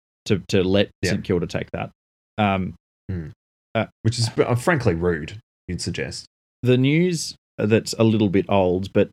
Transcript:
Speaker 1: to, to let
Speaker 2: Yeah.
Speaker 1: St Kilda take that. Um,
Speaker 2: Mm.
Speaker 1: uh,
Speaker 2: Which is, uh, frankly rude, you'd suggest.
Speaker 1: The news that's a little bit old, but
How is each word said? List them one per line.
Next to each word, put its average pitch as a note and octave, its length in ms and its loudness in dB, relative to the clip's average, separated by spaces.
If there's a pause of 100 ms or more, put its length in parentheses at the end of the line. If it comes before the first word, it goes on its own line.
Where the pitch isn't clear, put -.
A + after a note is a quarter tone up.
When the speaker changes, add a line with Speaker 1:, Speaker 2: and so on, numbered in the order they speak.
(260)
Speaker 1:
to, F#2+ 220 0
to G2 140 2
let F#2+ 260 2 (140)
Speaker 2:
Yeah. F2+ 80 0
Speaker 1:
St F#2 140 -2
Kilda F2 220 0
take - 260 -8
that. - 180 -8 (480)
Um, F#2+ 360 0 (360)
Speaker 2:
Mm. E2 220 -8 (420)
Speaker 1:
uh, A2 120 0 (160)
Speaker 2:
Which A2+ 160 -2
is, A2+ 200 -2
uh, B2 160 2
frankly A#2+ 400 0
rude, E2 440 -4 (300)
you'd F2 140 -8
suggest. - 420 -8 (380)
Speaker 1:
The B2+ 160 4
news D#3+ 560 0 (240)
that's A2 400 2
a A2+ 60 2
little A2 260 4
bit F#2 180 2
old, F#2+ 460 2
but G2+ 180 4